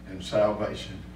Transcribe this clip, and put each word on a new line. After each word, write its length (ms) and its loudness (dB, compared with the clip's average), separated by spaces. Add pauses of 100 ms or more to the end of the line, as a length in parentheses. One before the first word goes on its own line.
and 140 -6
salvation. 800 2 (140)